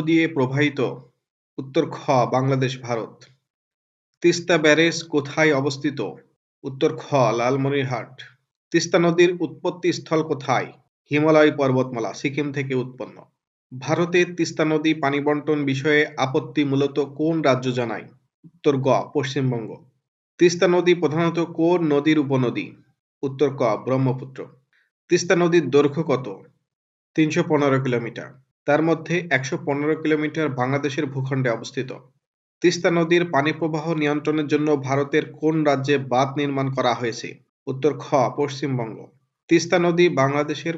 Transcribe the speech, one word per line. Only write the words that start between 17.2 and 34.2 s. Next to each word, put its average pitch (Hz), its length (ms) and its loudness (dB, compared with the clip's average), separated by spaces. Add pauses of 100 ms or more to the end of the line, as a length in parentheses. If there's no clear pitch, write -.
রাজ্য 131 180 2 (120)
জানায়? 110 280 -6 (380)
উত্তর 151 320 -2
গ, 131 120 0 (240)
পশ্চিমবঙ্গ। 131 580 -4 (680)
তিস্তা 175 340 4
নদী 175 200 4
প্রধানত 165 440 0 (200)
কোন 170 200 2 (140)
নদীর 151 320 4
উপনদী? 120 420 0 (560)
উত্তর 135 360 0
ক, 139 40 0 (200)
ব্রহ্মপুত্র। 131 580 -2 (720)
তিস্তা 175 260 2
নদীর 175 340 4
দৈর্ঘ্য 143 340 2
কত? 127 240 -2 (880)
তিনশো 160 320 2
পনেরো 143 340 4
কিলোমিটার। 117 460 -4 (380)
তার 147 160 4
মধ্যে 160 320 0 (160)
একশো 135 340 -2
পনেরো 147 360 -2
কিলোমিটার 151 460 -2 (120)
বাংলাদেশের 139 480 -2
ভূখণ্ডে 131 440 -2
অবস্থিত। - 400 -6 (720)
তিস্তা 175 280 4
নদীর 170 400 4
পানি 143 220 2
প্রবাহ 156 320 -4 (100)
নিয়ন্ত্রণের 151 580 -2